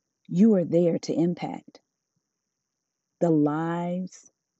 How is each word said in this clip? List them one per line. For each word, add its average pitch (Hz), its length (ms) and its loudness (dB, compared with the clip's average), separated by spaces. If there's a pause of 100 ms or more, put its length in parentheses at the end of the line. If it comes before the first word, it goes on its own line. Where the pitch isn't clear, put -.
(300)
You 202 260 4
are 175 80 2
there 165 360 0
to - 140 -8
impact - 680 -4 (1400)
the 170 100 0
lives 170 1040 -2 (280)